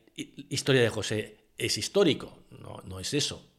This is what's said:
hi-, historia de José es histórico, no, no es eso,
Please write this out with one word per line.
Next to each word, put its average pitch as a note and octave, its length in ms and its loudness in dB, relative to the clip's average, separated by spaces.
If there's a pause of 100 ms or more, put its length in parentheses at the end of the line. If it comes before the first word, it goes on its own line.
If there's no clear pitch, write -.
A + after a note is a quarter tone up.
(160)
hi-, - 340 -14
historia C3+ 320 4
de A2+ 60 4
José G#2+ 500 -4 (180)
es A#2 220 -2
histórico, E3 600 2 (120)
no, - 340 -16
no F#2 140 -12
es F#2+ 160 -6
eso, - 320 -2 (120)